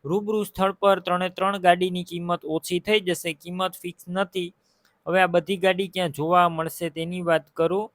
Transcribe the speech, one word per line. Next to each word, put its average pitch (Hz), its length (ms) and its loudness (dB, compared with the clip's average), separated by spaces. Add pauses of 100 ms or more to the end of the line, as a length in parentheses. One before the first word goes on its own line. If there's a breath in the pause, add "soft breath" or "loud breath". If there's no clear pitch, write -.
(100)
રૂબરૂ 208 380 -2
સ્થળ 190 340 -2
પર 196 240 4
ત્રણે 180 300 -2
ત્રણ 196 300 -2
ગાડીની 180 440 4
કિંમત 175 320 -4 (140)
ઓછી 180 300 -2
થઈ 214 200 4
જશે, 170 240 -4 (120)
કિંમત 180 400 -6
ફિક્સ 175 260 -12
નથી. 185 400 -4 (580)
હવે 185 160 4
આ 175 120 2
બધી 175 300 0
ગાડી 185 300 2
ક્યાં 175 240 -4
જોવા 175 380 4
મળશે 160 400 -6
તેની 175 340 -6
વાત 156 160 2 (120)
કરું 180 360 0